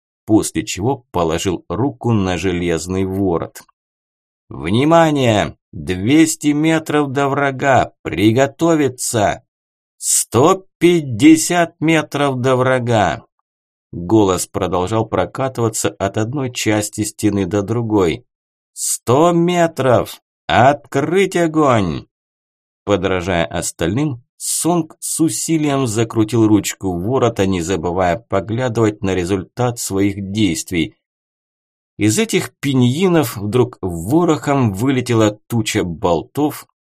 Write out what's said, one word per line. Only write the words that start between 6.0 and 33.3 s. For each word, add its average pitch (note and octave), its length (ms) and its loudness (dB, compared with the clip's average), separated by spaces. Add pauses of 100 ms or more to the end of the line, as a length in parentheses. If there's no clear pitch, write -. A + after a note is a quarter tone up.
метров D3+ 580 0
до C#3 180 0
врага! C3+ 640 0 (100)
Приготовиться! B2 1400 0 (540)
Сто - 680 2 (120)
пятьдесят D#3+ 1000 4
метров C#3+ 600 0
до C3 140 2
врага!» A#2+ 680 0 (680)
Голос F#2 560 2
продолжал F#2+ 600 -2
прокатываться A2+ 840 -2
от - 300 -6
одной B2+ 340 -4
части G#2+ 500 -2
стены G2 440 -2
до G#2 160 -2
другой. G#2+ 640 0 (480)
«Сто D#3 580 0
метров! E3+ 880 0 (260)
Открыть D3 880 0
огонь!» C#3+ 720 0 (840)
Подражая F#2 560 0
остальным, A2 800 -6 (140)
Сонг - 600 -4
с - 220 -6
усилием D3+ 640 -2
закрутил A2+ 640 0
ручку F#2+ 500 0
ворота, A2+ 480 0
не F#2+ 140 0
забывая F2 560 -2
поглядывать A2 840 -2
на F#2+ 120 -2
результат F#2+ 640 -4
своих G2 540 -2
действий. F2 600 -2 (1040)
Из G#2+ 200 0
этих A3 420 -2
пиньинов C#3+ 760 0